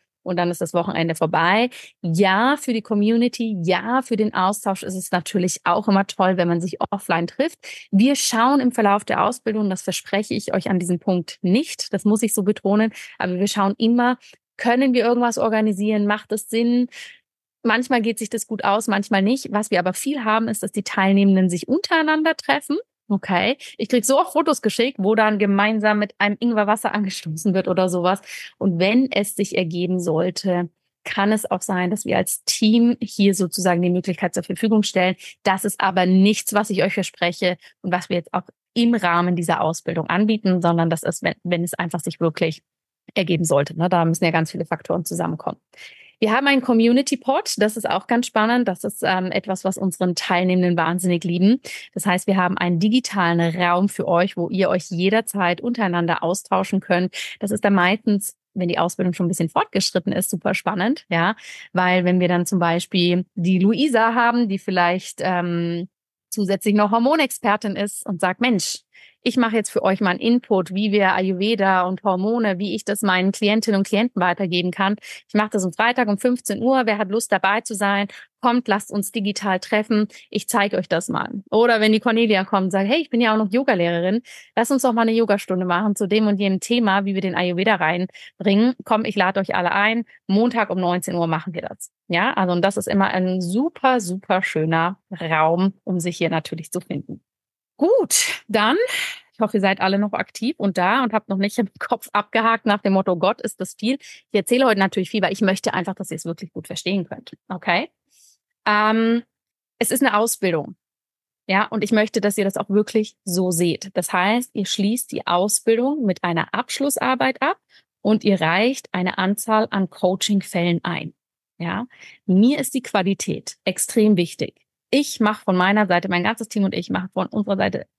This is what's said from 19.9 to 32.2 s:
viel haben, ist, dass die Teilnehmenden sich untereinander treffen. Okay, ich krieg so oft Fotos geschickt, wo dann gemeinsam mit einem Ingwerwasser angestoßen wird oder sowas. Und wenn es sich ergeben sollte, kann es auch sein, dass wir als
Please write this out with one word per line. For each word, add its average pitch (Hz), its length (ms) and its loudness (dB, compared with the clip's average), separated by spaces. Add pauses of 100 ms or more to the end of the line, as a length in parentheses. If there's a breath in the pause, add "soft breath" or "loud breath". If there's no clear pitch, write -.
viel 269 300 -4
haben, 220 240 0
ist, 220 160 -6
dass 214 80 -6
die 208 120 -4
Teilnehmenden 196 680 4
sich 175 180 -6
untereinander 311 680 0
treffen. 285 420 -4 (300)
Okay, 196 500 0 (200 loud breath)
ich - 120 -6
krieg 240 140 2
so 269 160 2
oft 359 140 0
Fotos 320 280 0
geschickt, 233 380 -2
wo 202 140 2
dann 214 240 2
gemeinsam 208 640 2
mit 208 180 -4
einem 208 220 0
Ingwerwasser 214 560 0
angestoßen 190 580 -2
wird 190 140 0
oder 185 220 0
sowas. 180 320 2 (360 loud breath)
Und 170 220 0
wenn 226 320 2
es 202 240 -2
sich - 220 -4
ergeben 175 420 -2
sollte, 175 680 -2 (340)
kann 202 280 0
es 214 180 -2
auch 185 120 -2
sein, 180 300 -2
dass 214 140 -4
wir - 120 0
als - 280 -4